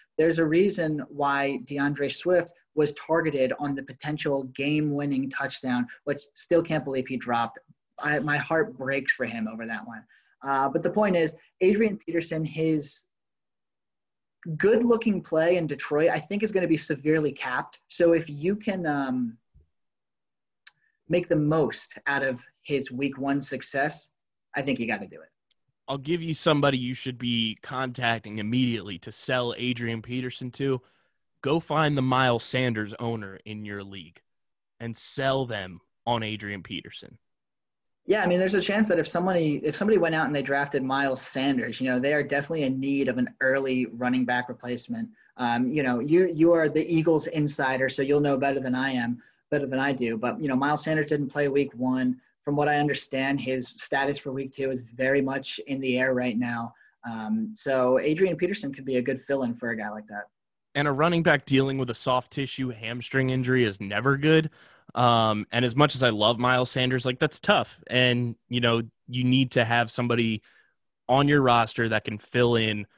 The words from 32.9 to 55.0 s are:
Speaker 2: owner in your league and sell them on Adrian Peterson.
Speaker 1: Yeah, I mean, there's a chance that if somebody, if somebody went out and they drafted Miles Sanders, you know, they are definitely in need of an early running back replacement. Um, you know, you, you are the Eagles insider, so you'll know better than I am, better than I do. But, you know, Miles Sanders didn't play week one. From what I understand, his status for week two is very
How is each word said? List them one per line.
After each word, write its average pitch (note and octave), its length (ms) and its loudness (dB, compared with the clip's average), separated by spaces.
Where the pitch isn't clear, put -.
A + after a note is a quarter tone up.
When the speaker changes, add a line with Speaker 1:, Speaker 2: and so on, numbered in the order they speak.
Speaker 2:
owner A2 460 -6
in G#2+ 220 -12
your G2+ 180 -10
league F#2+ 380 -18
and A#2 160 -8
sell C3+ 480 -2
them F#2+ 360 -8
on A#2 160 0
Adrian G2+ 400 -6
Peterson. - 560 -14
Speaker 1:
Yeah, G3+ 160 2
I F3+ 40 0
mean, F3+ 120 4
there's F#3+ 160 2
a F#3 80 2
chance G#3 260 2
that F3 100 4
if D3+ 80 2
somebody, E3+ 560 0
if D3+ 140 -2
somebody G#3 220 4
went E3 160 2
out D#3+ 100 0
and C#3+ 100 -2
they C#3 80 0
drafted C#3 400 -2
Miles C3+ 380 0
Sanders, C3 640 -2
you C3 80 0
know, B2+ 80 2
they C#3+ 160 2
are D3 80 2
definitely C#3+ 400 -2
in C3 180 0
need C#3 280 0
of B2 100 0
an B2 100 2
early C3 500 2
running B2 320 0
back B2 240 0
replacement. A#2+ 640 -8
Um, A#2+ 340 0
you D3+ 120 0
know, B2 180 0
you, E3+ 280 4
you E3 260 6
are D#3 160 4
the D#3 160 0
Eagles D#3+ 400 2
insider, C#3 640 0
so C#3+ 100 -4
you'll C#3+ 200 2
know C#3 180 2
better C#3 220 0
than B2+ 140 -2
I C3+ 180 -2
am, A#2+ 300 -2
better C#3+ 160 0
than C3 140 -2
I C#3 120 2
do. A#2 240 -2
But, A2+ 240 -4
you D3 80 -2
know, C3 80 0
Miles D3 260 0
Sanders D#3 280 0
didn't C#3+ 180 0
play D3 200 0
week C#3 260 0
one. B2+ 460 0
From C#3+ 140 -2
what D3 120 2
I D3 80 2
understand, C#3 640 0
his B2+ 380 -4
status C#3 400 -2
for C#3 120 -10
week C3+ 220 -8
two C3+ 160 -4
is B2 140 -4
very C3 400 0